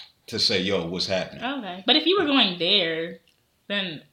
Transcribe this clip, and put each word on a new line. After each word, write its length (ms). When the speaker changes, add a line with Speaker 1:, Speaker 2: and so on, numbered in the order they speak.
Speaker 1:
to 120
say, 220
"Yo, 260
what's 200
happening?" 360
Speaker 2:
Okay. 440
But 80
if 100
you 140
were 60
going 340
there, 600
then 340